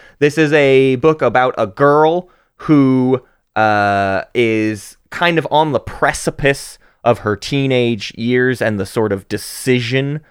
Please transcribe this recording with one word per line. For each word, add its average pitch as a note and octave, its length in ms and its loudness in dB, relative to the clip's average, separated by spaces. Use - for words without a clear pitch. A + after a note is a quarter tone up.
this C#3+ 180 2
is D3+ 160 2
a C3+ 440 4
book D#3 260 2
about B2+ 340 0
a A2 80 0
girl D3+ 640 2
who, C3 680 2
uh, G2+ 680 0
is A2 600 -2
kind E3+ 300 0
of C#3+ 100 -6
on D#3 220 2
the B2 80 0
precipice - 1000 -4
of A#2 160 2
her G#2 160 -2
teenage B2 800 -2
years B2 460 0
and G#2+ 180 -2
the F#2+ 60 -4
sort A2 260 -2
of G2 160 -6
decision C3 920 -4